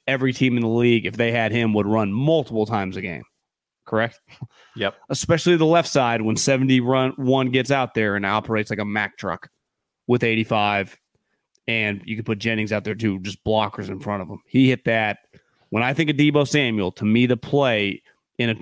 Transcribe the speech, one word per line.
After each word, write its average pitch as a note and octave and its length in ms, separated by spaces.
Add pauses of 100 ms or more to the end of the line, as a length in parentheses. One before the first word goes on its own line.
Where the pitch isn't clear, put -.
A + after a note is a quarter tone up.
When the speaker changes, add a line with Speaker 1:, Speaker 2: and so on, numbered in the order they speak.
Speaker 1:
every C3 280
team B2+ 220
in A#2+ 60
the A2+ 80
league, A#2 380
if A2 100
they A#2 140
had A2+ 200
him, A2+ 220
would G#2 140
run G#2+ 260
multiple B2 540
times G2 280
a F#2 60
game. E2+ 220 (600)
Correct? A2+ 340 (560)
Speaker 2:
Yep. G2 180 (160)
Speaker 1:
Especially E3+ 460
the D#3+ 100
left D#3+ 240
side A#2 320
when A2 140
seventy C3 460
run, C3 340
one C3 360
gets B2+ 200
out C3+ 240
there G#2+ 200
and G2+ 100
operates G#2+ 440
like G#2+ 100
a G#2 60
Mack G#2 320
truck F2+ 320 (580)
with B2 160
eighty-five. G#2+ 720 (720)
And G#2+ 380
you G#2+ 120
can G#2+ 80
put A2 140
Jennings G#2+ 340
out G#2 100
there G#2+ 120
too, G#2 260
just G2 240
blockers G#2+ 440
in F#2+ 120
front G#2 200
of F2 60
him. G2+ 180
He C3 240
hit B2 160
that. A2 340 (520)
When A2 100
I C3 140
think D3+ 160
of C#3 60
Deebo D3 300
Samuel, A2 440
to - 140
me, A2+ 200
the B2 100
play A2+ 680 (340)
in A#2 140
a, A2 100